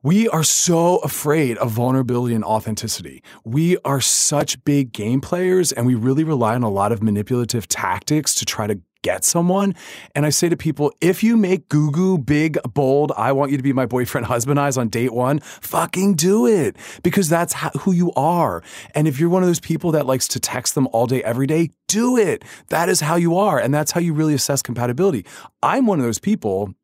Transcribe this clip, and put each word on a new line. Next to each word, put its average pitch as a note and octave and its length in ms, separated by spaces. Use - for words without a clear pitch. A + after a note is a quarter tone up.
We G3+ 260
are D#3+ 160
so E3+ 540
afraid D3 600
of A#2 120
vulnerability A#2+ 640
and A2 100
authenticity. G#2 760
We D#3+ 400
are C3+ 160
such - 640
big C#3+ 280
game A#2 280
players, F#3 520
and A#2+ 140
we B2+ 80
really C3 300
rely C3+ 300
on B2 80
a A2+ 80
lot G2 220
of G#2 100
manipulative A2 680
tactics - 680
to - 100
try A2 200
to G#2 140
get F#2 200
someone. F3+ 500
And C#3+ 100
I D3+ 40
say E3+ 180
to E3 80
people, D3 440
if F3+ 220
you A3+ 140
make F#3+ 320
goo D3 240
goo, F#3 260
big, D3 400
bold, C#3+ 440
"I A2+ 160
want C#3 200
you C#3+ 60
to B2+ 40
be C#3 120
my B2+ 120
boyfriend," B2 400
husband B2+ 320
eyes C#3+ 180
on A#2+ 120
date A#2 240
one, B2+ 280
fucking - 760
do F#3+ 320
it, E3+ 280
because F3+ 240
that's E3+ 240
ho-, - 280
who G3 120
you F3 220
are. C#3 500
And D3+ 100
if C#3 140
you're E3+ 80
one F#3 160
of F3+ 40
those E3+ 120
people E3 320
that D3 140
likes C3 220
to - 120
text - 340
them C3+ 180
all A#2 140
day, B2 160
every A#2+ 240
day, D#3+ 240
do A#3+ 300
it. F#3 260
That E3+ 180
is F#3 120
how D#3 140
you E3+ 220
are. F#3 240
And A#2+ 120
that's D3+ 200
how F3 80
you E3+ 120
really D3+ 220
assess C#3 260
compatibility. B2 640
I'm A3 240
one F#3+ 140
of B2 40
those A#2 140
people. G2+ 640